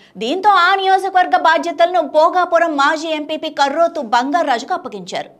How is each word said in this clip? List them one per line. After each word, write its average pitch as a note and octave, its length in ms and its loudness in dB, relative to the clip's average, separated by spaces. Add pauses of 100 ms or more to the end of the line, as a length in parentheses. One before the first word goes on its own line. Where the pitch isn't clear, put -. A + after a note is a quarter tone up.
(180)
దీంతో D#4+ 320 0
ఆ F#4 260 4
నియోజకవర్గ F#4+ 600 0
బాధ్యతలను E4+ 640 2
భోగాపురం E4 760 2
మాజీ D4+ 300 0
ఎంపీపీ D#4 420 -6
కర్రోతు D4+ 520 0
బంగారాజుకు C4 720 -2
అప్పగించారు. G3+ 560 -10 (100)